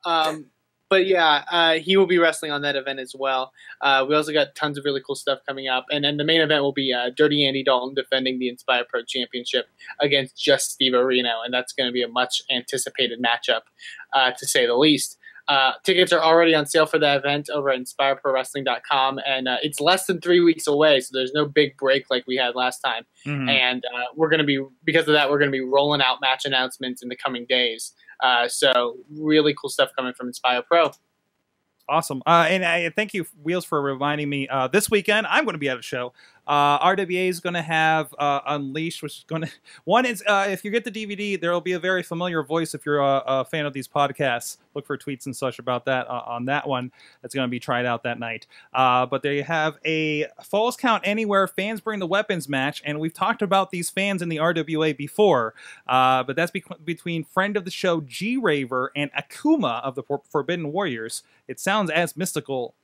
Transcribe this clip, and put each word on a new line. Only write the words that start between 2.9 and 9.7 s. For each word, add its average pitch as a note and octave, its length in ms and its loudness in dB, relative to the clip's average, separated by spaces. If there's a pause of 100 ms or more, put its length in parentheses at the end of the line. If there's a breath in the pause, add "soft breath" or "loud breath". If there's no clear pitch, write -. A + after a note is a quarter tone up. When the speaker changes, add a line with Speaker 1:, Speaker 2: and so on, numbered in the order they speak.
Speaker 1:
as C3 180 -12
well. C3 340 -2 (300 loud breath)
Uh, C3+ 260 4
we D3 60 2
also D3+ 180 2
got D3 220 2
tons D3 240 -4
of C#3 80 -10
really C#3 160 -2
cool C3+ 140 -6
stuff C3+ 320 -4
coming C3+ 200 -8
up, B2+ 240 -2
and D3 120 0
then D3 140 0
the D3 60 0
main D#3+ 180 4
event D3+ 200 4
will C#3 120 0
be, C3+ 200 0
uh, B2 220 -2
Dirty D3 320 4
Andy C3+ 160 0
Dalton C3 320 2
defending C3 420 -2
the B2+ 120 -2
Inspire B2 380 -2
Pro A#2+ 160 -4
Championship B2 640 -6 (320 loud breath)